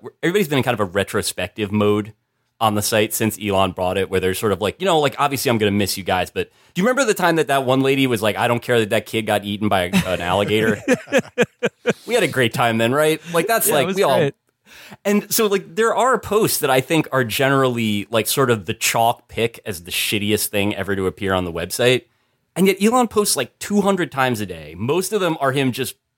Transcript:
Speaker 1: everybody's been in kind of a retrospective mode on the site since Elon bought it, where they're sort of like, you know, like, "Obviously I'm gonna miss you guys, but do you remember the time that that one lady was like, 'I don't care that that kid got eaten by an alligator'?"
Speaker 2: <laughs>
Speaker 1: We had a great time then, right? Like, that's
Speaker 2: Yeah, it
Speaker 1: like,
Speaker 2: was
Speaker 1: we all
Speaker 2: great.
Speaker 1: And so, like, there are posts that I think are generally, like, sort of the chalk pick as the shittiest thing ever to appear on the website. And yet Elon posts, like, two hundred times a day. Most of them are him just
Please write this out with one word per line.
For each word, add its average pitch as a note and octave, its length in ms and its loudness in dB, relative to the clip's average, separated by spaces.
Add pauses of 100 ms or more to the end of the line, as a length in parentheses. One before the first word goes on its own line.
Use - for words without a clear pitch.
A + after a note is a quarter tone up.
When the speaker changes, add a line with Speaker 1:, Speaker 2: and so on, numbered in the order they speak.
(220)
Speaker 1:
everybody's F3 280 0
been D3 80 2
in B2 60 2
kind B2+ 100 0
of G#2+ 80 -2
a G#2 100 0
retrospective G2 800 -4
mode G#2 420 2 (460)
on G#2+ 160 2
the G#2 60 -2
site A2 320 2
since A2 280 -2
Elon G2 300 2
bought F#2 260 -2
it, F#2+ 120 -2
where F#2+ 100 0
they're F#2 140 0
sort G#2+ 180 -2
of F#2 100 -2
like, G2 180 -4
you F3+ 60 -4
know, F3 140 4
like, C#3+ 180 0
"Obviously C#3 320 -2
I'm A#2 80 2
gonna G#2 140 2
miss G2+ 260 0
you G2 60 -10
guys, F2+ 260 0
but F2+ 200 -6 (240)
do F3 80 -4
you G3+ 60 2
remember C4 180 2
the G#3+ 80 0
time E3+ 240 2
that D3+ 100 0
that C#3 180 0
one C3 160 2
lady C3+ 260 2
was A#2+ 140 0
like, G#2 140 2
'I G#2 120 0
don't A#2+ 140 0
care A#2+ 180 2
that G#2+ 100 0
that A2 160 0
kid A2+ 200 -4
got G#2 200 0
eaten G#2 240 -2
by G2 140 2
an F2+ 380 0
alligator'?" G#2 680 0
Speaker 2:
<laughs> - 40 2 (1120)
Speaker 1:
We G#3+ 80 -4
had A#3 100 2
a E3 40 2
great A#2+ 260 0
time A#2+ 240 0
then, A2+ 160 2
right? D3+ 280 2 (120)
Like, E3+ 140 0
that's A3+ 200 0
Speaker 2:
Yeah, - 80 2
it - 20 4
Speaker 1:
like, E3+ 100 2
Speaker 2:
was F#3+ 80 -4
Speaker 1:
we G3 80 2
all - 160 2
Speaker 2:
great. C#3+ 160 0 (720)
Speaker 1:
And G#3 280 0
so, A3 140 2
like, F3 280 -2
there A3 200 2
are A#3 240 2
posts G3+ 400 -2
that D3 100 0
I C3 120 4
think D#3 300 0
are C3 120 2
generally, A#2 840 0
like, A2 180 0
sort C3+ 220 0
of G#2+ 160 0
the A2+ 80 -4
chalk - 540 -2
pick - 380 -4
as F2+ 180 -10
the F2 80 -14
shittiest G#2 560 -2
thing G#2 280 -2
ever G2 200 -4
to F#2+ 120 -2
appear F#2+ 260 -2
on F#2 120 0
the F2 60 -6
website. A#2 540 0 (500)
And F#3 120 2
yet F#3+ 140 0
Elon A3+ 260 2
posts, - 280 0
like, B2 240 -6
two G#3 220 -2
hundred F#3 300 0
times B2+ 280 0
a G#2+ 60 -4
day. E2 320 -12
Most D3 360 -2
of G#3 80 0
them E3 200 0
are C#3 100 0
him C3 200 0
just B2+ 240 -6 (220)